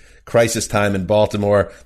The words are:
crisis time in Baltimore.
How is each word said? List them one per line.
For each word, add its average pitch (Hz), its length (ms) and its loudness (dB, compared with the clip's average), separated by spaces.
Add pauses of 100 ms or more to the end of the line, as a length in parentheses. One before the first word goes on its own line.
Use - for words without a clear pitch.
(240)
crisis 117 440 -2
time 104 280 -2
in 95 100 -4
Baltimore. 104 680 0 (140)